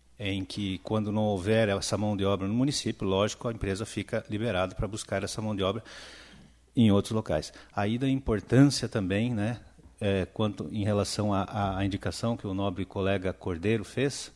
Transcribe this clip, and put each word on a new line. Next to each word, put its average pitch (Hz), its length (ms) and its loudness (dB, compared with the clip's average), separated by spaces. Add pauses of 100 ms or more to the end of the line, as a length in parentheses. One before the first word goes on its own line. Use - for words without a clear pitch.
(200)
em 98 240 -4
que, 95 360 -4
quando 107 320 -2
não 107 120 0
houver 107 460 2
essa 98 280 0
mão 104 180 0
de 95 100 0
obra 98 220 2
no 101 60 -2
município, 123 540 -2
lógico, 101 400 0
a 117 40 -2
empresa 101 340 -2
fica - 440 -4
liberada 101 460 -2
para 110 120 -2
buscar 98 360 -4
essa 98 180 -6
mão 107 140 -2
de 95 80 0
obra 104 200 0 (920)
em 110 160 8
outros 101 220 4
locais. 82 380 -2 (240)
Aí 104 220 0
da 135 100 0
importância 131 800 4
também, 104 460 0
né, 110 260 -2 (400)
é, 98 260 2
quanto 104 460 -2
em 104 120 -2
relação 104 500 2
à, 98 100 2
à, 101 340 -2
à 98 80 0
indicação 101 520 -2
que - 80 -10
o 98 80 -4
nobre 98 320 -2
colega 95 480 -2
Cordeiro 98 500 -2
fez - 520 -4